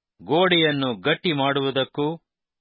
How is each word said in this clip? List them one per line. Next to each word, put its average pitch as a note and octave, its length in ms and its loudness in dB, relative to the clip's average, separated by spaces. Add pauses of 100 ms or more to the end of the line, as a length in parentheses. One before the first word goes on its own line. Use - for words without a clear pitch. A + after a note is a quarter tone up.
(220)
ಗೋಡೆಯನ್ನು D3+ 720 2
ಗಟ್ಟಿ D3+ 380 -2
ಮಾಡುವುದಕ್ಕೂ C#3 840 -2 (440)